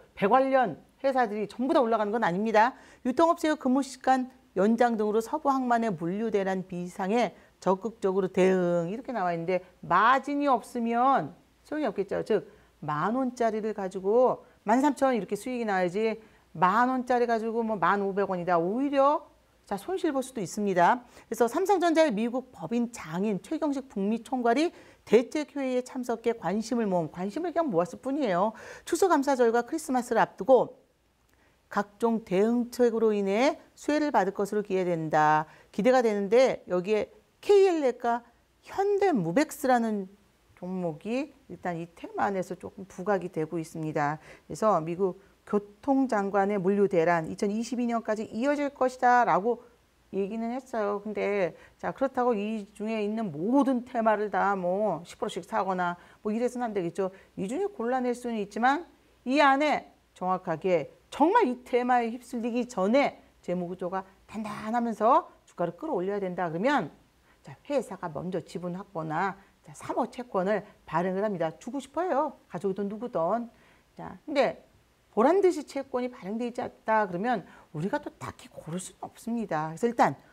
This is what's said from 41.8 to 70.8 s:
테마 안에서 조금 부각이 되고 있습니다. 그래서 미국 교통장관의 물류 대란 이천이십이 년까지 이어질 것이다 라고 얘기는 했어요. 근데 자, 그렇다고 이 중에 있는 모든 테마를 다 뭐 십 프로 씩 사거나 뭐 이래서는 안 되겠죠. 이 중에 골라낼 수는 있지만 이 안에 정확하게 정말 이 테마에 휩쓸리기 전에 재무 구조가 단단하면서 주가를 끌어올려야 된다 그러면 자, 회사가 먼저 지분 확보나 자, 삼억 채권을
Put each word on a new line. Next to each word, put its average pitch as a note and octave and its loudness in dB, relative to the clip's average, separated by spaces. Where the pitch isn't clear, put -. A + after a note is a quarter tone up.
테마 G#4+ -6
안에서 F#3+ -2
조금 F#3+ -16
부각이 F3+ -4
되고 D#3+ -4
있습니다. D#3 -4
그래서 F#3+ 0
미국 F3 -4
교통장관의 G#3 0
물류 G3 2
대란 E3+ 2
이천이십이 A3 -4
년까지 A3+ -4
이어질 C#4 -2
것이다 B3+ 4
라고 G3+ 2
얘기는 A3 -4
했어요. A3 -4
근데 G3 -2
자, F3+ -6
그렇다고 B3 0
이 G#3 -6
중에 G#3+ -6
있는 G#3+ -4
모든 A#3+ 0
테마를 G#3+ 0
다 F#3+ 0
뭐 F#3 -2
십 - -16
프로 A3+ -4
씩 F3+ -10
사거나 F#3 -2
뭐 G#3+ -4
이래서는 A#3+ -2
안 A3 -6
되겠죠. F#3 -2
이 F3+ -4
중에 D4+ -4
골라낼 B3 -2
수는 A#3+ -8
있지만 B3 0
이 C4 2
안에 C4+ 2
정확하게 F3+ -2
정말 F#4+ 4
이 B3 -4
테마에 B3 0
휩쓸리기 A#3+ -6
전에 A3 0
재무 F3+ -4
구조가 F#3 -6
단단하면서 A3 0
주가를 E3+ -4
끌어올려야 G3+ -4
된다 F3+ -4
그러면 F#3+ 0
자, C#3+ -20
회사가 G#3+ -4
먼저 D#3+ -6
지분 F3 -10
확보나 F3 -6
자, D#3 -20
삼억 - -4
채권을 G3+ -2